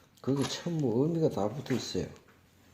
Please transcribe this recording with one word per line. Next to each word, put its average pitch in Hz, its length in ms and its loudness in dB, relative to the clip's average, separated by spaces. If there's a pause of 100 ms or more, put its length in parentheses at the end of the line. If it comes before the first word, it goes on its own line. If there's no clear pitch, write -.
(200)
그게 139 220 0
참 165 360 -2
뭐 127 260 2
의미가 160 260 2
다 101 180 0
붙어 131 260 -4
있어요. 92 320 -2 (680)